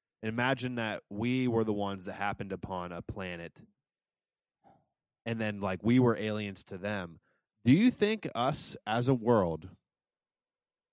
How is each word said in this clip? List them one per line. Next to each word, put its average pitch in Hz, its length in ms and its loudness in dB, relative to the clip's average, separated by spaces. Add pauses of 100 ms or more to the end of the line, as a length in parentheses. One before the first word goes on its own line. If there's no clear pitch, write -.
(220)
Imagine 123 540 -2
that 110 340 -4
we 123 360 0
were 113 160 2
the 107 120 0
ones 98 320 -4
that 95 80 -8
happened 101 380 -4
upon 90 380 -6
a 85 120 -8
planet 87 500 -10 (1700)
and 117 120 -4
then, 104 220 -2
like, 92 220 -2
we 120 160 6
were 120 180 6
aliens 107 480 -4
to 98 140 -12
them. 90 420 -6 (460)
Do 120 80 8
you 233 160 6
think 214 440 0
us 131 420 -2 (100)
as 120 220 2
a 135 60 6
world, 95 540 2 (1200)